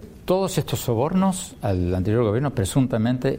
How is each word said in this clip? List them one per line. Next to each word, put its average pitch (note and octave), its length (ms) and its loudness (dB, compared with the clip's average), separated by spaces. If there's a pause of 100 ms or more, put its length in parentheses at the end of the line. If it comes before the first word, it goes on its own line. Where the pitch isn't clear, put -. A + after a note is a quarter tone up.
(240)
todos F#3 340 0
estos - 220 -4
sobornos F3 840 0
al F2+ 320 0
anterior G#2 280 2
gobierno A2+ 280 2
presuntamente B2+ 880 0